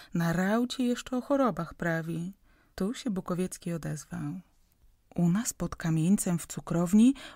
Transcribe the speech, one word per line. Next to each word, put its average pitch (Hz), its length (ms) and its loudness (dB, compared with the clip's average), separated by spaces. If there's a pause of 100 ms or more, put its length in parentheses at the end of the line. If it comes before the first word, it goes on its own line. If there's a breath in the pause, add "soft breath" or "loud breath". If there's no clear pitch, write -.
(140)
„Na 170 200 2
raucie 220 500 0
jeszcze 240 340 -2
o 247 40 -2
chorobach 247 520 0
prawi”. 165 600 -4 (420 soft breath)
Tu 196 180 -2
się - 160 -6
Bukowiecki 180 640 -4
odezwał. 156 680 -8 (720)
„U 175 140 4
nas 208 240 0
pod - 220 -6
kamieńcem 170 600 2
w - 100 -8
cukrowni 180 680 4 (220 loud breath)